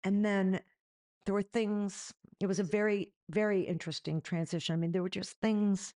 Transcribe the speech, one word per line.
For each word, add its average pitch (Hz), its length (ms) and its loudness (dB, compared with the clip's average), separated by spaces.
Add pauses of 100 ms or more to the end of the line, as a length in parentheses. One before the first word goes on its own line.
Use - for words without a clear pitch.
And 202 220 2
then 190 360 2 (640)
there 196 100 0
were 202 80 2
things, 208 680 -2 (260)
it 196 80 0
was 185 120 2
a 202 60 2
very, 208 480 0 (160)
very 208 340 2
interesting 160 580 -4
transition. 165 520 -4
I 165 40 0
mean, 170 140 0
there 180 120 0
were 185 60 -4
just - 320 -8
things 208 560 0